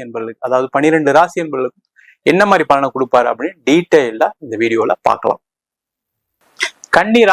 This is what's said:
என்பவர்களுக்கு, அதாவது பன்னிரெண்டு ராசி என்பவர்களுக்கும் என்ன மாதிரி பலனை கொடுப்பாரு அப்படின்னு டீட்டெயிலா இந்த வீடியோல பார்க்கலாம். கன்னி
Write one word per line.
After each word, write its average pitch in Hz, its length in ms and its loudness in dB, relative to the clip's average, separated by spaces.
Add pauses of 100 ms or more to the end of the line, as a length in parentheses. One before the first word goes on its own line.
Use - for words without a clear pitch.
என்பவர்களுக்கு, 117 440 -10
அதாவது 127 280 0
பன்னிரெண்டு 151 420 2
ராசி 175 260 0
என்பவர்களுக்கும் 131 420 -8 (380)
என்ன 170 160 2 (120)
மாதிரி 160 180 0
பலனை 139 240 0
கொடுப்பாரு 123 380 0
அப்படின்னு 156 340 -10
டீட்டெயிலா 147 640 2 (160)
இந்த 113 180 -10
வீடியோல 113 360 -2 (100)
பார்க்கலாம். 110 340 -4 (1500)
கன்னி 220 360 2